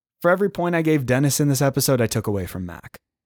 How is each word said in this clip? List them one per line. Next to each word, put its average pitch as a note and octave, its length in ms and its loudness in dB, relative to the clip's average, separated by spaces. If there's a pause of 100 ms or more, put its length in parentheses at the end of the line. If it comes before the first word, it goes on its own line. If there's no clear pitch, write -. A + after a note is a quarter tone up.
(240)
for F3 80 4
every G3 200 2
point F3 240 -2
I E3 80 2
gave D#3 240 2
Dennis C3 320 2
in D3 100 2
this C#3 140 0
episode, C3+ 380 2
I A2+ 80 2
took - 180 -4
away G2 200 -2
from F#2 200 -10
Mac, - 320 -16 (280)